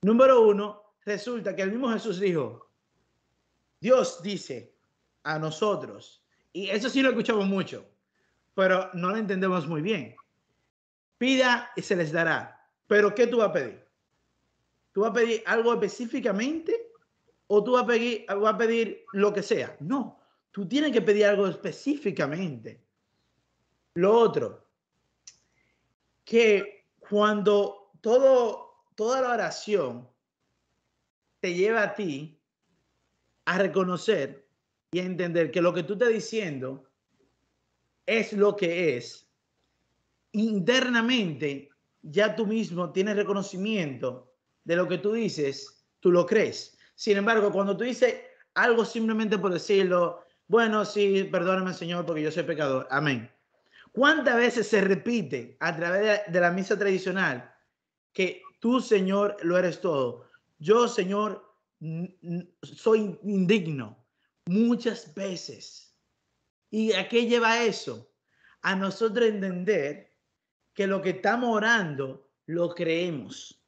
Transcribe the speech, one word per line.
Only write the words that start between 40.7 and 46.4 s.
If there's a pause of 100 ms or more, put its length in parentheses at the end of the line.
ya
tú
mismo
tienes
reconocimiento (300)
de
lo
que
tú
dices, (140)
tú
lo
crees. (180)